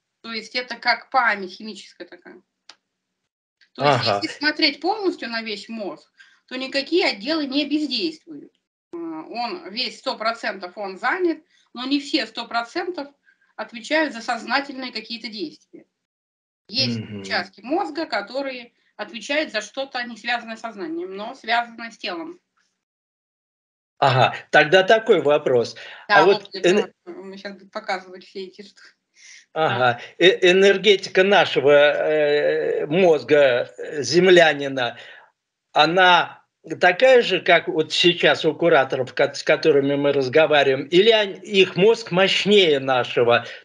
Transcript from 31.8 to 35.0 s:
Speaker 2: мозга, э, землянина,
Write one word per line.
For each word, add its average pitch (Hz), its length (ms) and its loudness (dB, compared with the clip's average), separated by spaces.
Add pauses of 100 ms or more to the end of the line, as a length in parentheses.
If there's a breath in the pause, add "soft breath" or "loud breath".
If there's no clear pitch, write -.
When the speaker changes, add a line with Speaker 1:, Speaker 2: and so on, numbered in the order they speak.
Speaker 2:
мозга, 147 920 2
э, 151 240 -10
землянина, 143 920 2 (760 loud breath)